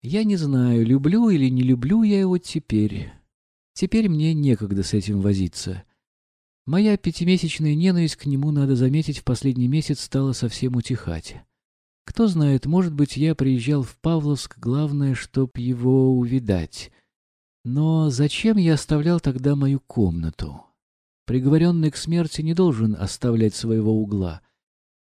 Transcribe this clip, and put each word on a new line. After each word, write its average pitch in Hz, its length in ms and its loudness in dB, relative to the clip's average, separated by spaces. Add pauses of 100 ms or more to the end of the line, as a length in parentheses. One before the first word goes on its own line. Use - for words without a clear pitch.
Я 185 220 -2
не 208 120 2
знаю, 127 500 2
люблю 156 440 2
или 139 200 2
не 127 140 0
люблю 131 400 2
я 202 160 2
его 185 180 0
теперь. 107 760 -2 (640)
Теперь 214 360 0
мне 160 240 2
некогда 107 500 0
с - 100 -4
этим 101 280 0
возиться. 95 640 -2 (880)
Моя 202 280 2
пятимесячная 170 760 0
ненависть 170 440 2
к - 100 -8
нему, 143 240 0
надо 139 240 2
заметить, 135 420 0
в - 60 -14
последний 123 440 -2
месяц 147 340 -2
стала 135 320 -2
совсем 123 420 -4
утихать. 113 600 -6 (680)
Кто 226 220 0
знает, 147 400 2
может 170 260 0
быть, 143 240 -2
я 156 160 0
приезжал 135 480 0
в - 160 -10
Павловск, 147 640 -2
главное, 143 560 -2
чтоб - 420 -4
его 127 580 2
увидать. 117 760 -2 (760)
Но 156 460 0
зачем 151 460 0
я 165 180 4
оставлял 156 440 0
тогда 139 360 0
мою 139 240 0
комнату? 82 800 -4 (640)
Приговоренный 156 640 2
к - 80 -8
смерти 160 460 -4
не 160 100 -2
должен 117 420 2
оставлять 110 600 0
своего 110 440 0
угла. 95 420 -4 (640)